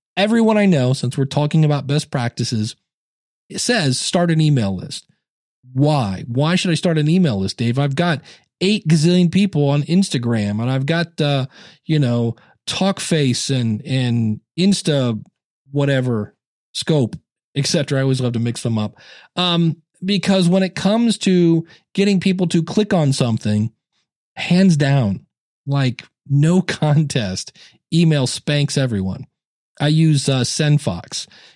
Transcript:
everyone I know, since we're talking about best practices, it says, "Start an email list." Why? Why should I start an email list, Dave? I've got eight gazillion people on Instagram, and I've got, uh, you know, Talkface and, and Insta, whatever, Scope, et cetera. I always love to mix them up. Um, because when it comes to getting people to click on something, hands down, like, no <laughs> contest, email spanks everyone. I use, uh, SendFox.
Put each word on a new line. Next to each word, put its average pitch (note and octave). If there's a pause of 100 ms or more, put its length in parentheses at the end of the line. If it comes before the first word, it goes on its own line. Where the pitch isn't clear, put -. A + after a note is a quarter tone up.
(160)
everyone G#3+
I G#3
know, C3
since B2+
we're C3+
talking D3
about C#3
best D3
practices, A#2 (720)
it -
says, D#3+
"Start F3
an D#3+
email B2+
list." - (640)
Why? B2+
Why C#3+
should F3+
I D#3+
start D#3+
an D3+
email D#3+
list, F#2+
Dave? A#2+
I've C#3
got E3+ (380)
eight G3
gazillion E3+
people F#3
on D3
Instagram, A#2
and B2+
I've C3+
got, E3
uh, C#3+ (380)
you D#3
know, A#2+ (320)
Talkface D#3
and, A#2
and A#2 (160)
Insta, C#3+ (520)
whatever, C3 (360)
Scope, C#3+ (400)
et C#3
cetera. C#3+
I C3+
always C3
love A#2+
to A#2
mix A#2
them A#2
up. G#2 (380)
Um, E3+ (260)
because F#3+
when F#3+
it F#3
comes A3+
to E3+ (260)
getting G3
people F#3
to E3+
click G#3
on D3
something, A2 (640)
hands F3+
down, C#3 (400)
like, C3+ (240)
no D3+
<laughs> -
contest, C#3 (400)
email D#3+
spanks C#3+
everyone. G#2 (540)
I D3
use, D#3
uh, C3
SendFox. C#3+ (300)